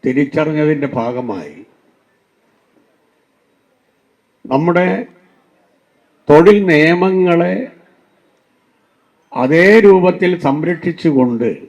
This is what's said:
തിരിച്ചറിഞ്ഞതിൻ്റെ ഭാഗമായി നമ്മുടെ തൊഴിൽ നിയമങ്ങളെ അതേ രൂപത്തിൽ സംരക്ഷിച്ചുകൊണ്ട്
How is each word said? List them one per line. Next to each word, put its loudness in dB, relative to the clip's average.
തിരിച്ചറിഞ്ഞതിൻ്റെ -4
ഭാഗമായി -10
നമ്മുടെ -2
തൊഴിൽ 6
നിയമങ്ങളെ 0
അതേ 2
രൂപത്തിൽ 2
സംരക്ഷിച്ചുകൊണ്ട് -2